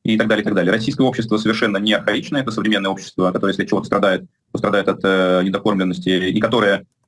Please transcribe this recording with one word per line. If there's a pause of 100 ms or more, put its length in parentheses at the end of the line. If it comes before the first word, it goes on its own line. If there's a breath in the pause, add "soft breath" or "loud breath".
и
так
далее,
и
так
далее.
Российское
общество
совершенно
не
архаичное,
это
современное
общество,
которое,
если
от
чего-то
страдает, (280)
то
страдает
от,
э,
недокормленности,
и
которое (220)